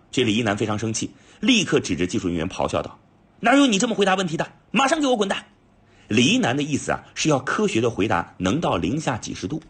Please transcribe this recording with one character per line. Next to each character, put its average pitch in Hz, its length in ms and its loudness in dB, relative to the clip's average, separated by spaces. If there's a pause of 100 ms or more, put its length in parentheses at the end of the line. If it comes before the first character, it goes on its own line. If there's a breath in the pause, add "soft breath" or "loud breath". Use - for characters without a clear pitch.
(120)
这 131 100 2
李 110 140 2
一 120 60 2
男 104 140 0
非 117 80 -2
常 107 140 -2
生 110 140 -4
气， - 180 -4 (300 loud breath)
立 220 240 2
刻 139 160 2
指 90 160 -2
着 85 100 0
技 104 100 -6
术 92 120 -2
人 87 80 -2
员 80 120 -2
咆 71 200 -2
哮 82 120 -2
道 - 160 -10 (440)
：“哪 233 160 4
有 285 100 6
你 220 100 2
这 226 120 0
么 214 80 -2
回 196 80 2
答 190 100 4
问 190 100 0
题 165 120 -4
的？ 175 160 -6 (180)
马 262 160 2
上 311 140 0
给 285 80 2
我 247 80 2
滚 202 120 0
蛋！” - 180 -6 (600 soft breath)
李 117 200 4
一 208 100 2
男 139 180 2
的 147 80 -2
意 147 140 -2
思 - 160 -4
啊， - 100 -4 (120 loud breath)
是 - 160 0
要 143 80 4
科 214 280 0
学 113 140 0
的 120 80 2
回 107 180 0
答 87 300 -2
能 98 240 -2
到 147 160 0
零 98 240 -2
下 143 160 -4
几 - 180 -10
十 - 140 -8
度， 156 220 -8